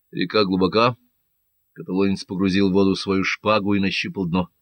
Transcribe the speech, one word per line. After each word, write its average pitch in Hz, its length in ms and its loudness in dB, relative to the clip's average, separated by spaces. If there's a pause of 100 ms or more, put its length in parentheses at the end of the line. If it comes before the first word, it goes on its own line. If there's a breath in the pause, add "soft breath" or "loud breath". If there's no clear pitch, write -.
(120)
"Река 101 320 0
глубока?" 95 540 2 (760)
Каталонец 95 520 -2
погрузил 98 440 0
в 92 40 0
воду 98 220 4
свою 95 280 -2
шпагу 104 520 0
и 98 40 0
нащупал 92 460 -4
дно. 87 240 -2 (120)